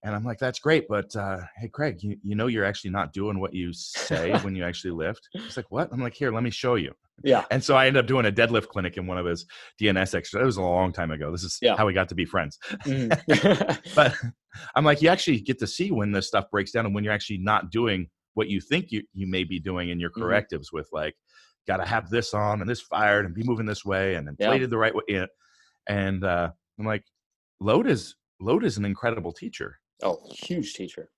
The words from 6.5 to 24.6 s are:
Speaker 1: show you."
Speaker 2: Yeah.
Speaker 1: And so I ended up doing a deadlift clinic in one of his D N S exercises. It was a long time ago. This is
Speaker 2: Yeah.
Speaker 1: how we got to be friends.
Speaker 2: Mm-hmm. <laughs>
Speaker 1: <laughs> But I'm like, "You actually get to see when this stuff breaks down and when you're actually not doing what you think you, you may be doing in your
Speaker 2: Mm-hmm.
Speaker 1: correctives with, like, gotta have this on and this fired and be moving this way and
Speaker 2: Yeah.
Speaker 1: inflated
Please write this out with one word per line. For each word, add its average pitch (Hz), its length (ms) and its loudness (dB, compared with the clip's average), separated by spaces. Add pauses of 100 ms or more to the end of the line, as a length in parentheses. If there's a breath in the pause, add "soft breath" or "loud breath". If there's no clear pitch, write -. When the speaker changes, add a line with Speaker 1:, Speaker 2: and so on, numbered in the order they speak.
Speaker 1:
show 123 240 0
you." 78 180 -2 (300)
Speaker 2:
Yeah. 127 260 4
Speaker 1:
And 127 140 2
so 139 120 4
I 131 120 8
ended 135 160 6
up 117 40 -2
doing 127 200 4
a 104 40 4
deadlift 113 360 4
clinic 90 300 -4
in 90 100 -6
one 90 100 -2
of 90 80 -2
his 85 220 -2 (320 loud breath)
D 107 100 4
N 95 80 4
S 92 160 0
exercises. 98 300 -2
It - 20 4
was 123 120 2
a 98 40 -2
long 90 320 2
time 85 160 -4
ago. 76 220 -6
This 87 120 -6
is 87 200 -8
Speaker 2:
Yeah. 113 120 6
Speaker 1:
how 104 120 4
we 95 60 0
got 92 160 2
to 87 60 -8
be 85 100 0
friends. 82 340 -4 (260 loud breath)
Speaker 2:
Mm-hmm. 143 960 2
<laughs> - 80 -16
Speaker 1:
<laughs> - 60 -2
But 139 180 6 (600 loud breath)
I'm 147 100 4
like, 147 160 6
"You 156 80 8
actually 170 320 4
get 127 180 -2
to 110 80 -2
see 185 220 -2
when 104 220 2
this 98 160 0
stuff 95 240 2
breaks 101 200 0
down 117 140 0
and 101 80 0
when 104 100 -2
you're 104 100 0
actually 104 260 -4
not 95 320 2
doing 104 360 0 (280)
what 107 140 0
you 98 120 0
think 175 300 -2
you, 107 100 -4 (120)
you 95 120 -4
may 92 200 0
be 87 140 -6
doing 90 300 -4
in 87 100 -4
your 85 120 -4
Speaker 2:
Mm-hmm. - 100 -8
Speaker 1:
correctives 87 500 -2
with, 78 220 -8
like, 76 220 -4 (500 soft breath)
gotta 92 220 0
have 95 240 -2
this 113 240 -2
on 104 260 0
and - 80 -4
this 120 120 -4
fired 104 440 2
and 87 80 -6
be 101 100 -6
moving 113 220 0
this 107 180 -6
way 95 300 0
and 76 160 -6 (100)
Speaker 2:
Yeah. 101 60 2
Speaker 1:
inflated 127 240 2